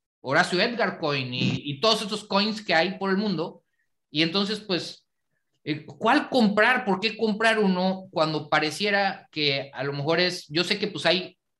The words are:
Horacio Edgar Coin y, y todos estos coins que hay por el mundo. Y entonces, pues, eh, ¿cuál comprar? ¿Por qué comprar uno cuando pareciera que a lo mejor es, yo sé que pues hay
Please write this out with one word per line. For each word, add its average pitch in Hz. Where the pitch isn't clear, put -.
Horacio 175
Edgar 214
Coin 139
y, -
y 143
todos 220
estos 208
coins 208
que 175
hay 185
por 196
el 190
mundo. 190
Y 151
entonces, 202
pues, -
eh, 147
¿cuál 247
comprar? 220
¿Por 190
qué 214
comprar 220
uno 190
cuando 156
pareciera 185
que 139
a 127
lo 143
mejor 151
es, 180
yo 165
sé 196
que 196
pues 151
hay 180